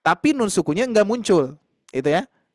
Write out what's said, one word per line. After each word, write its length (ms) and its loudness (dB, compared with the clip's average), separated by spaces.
Tapi 320 0
nun 160 -2
sukunya 400 -2
nggak 180 2
muncul. 500 0
Gitu 160 -2
ya. 160 0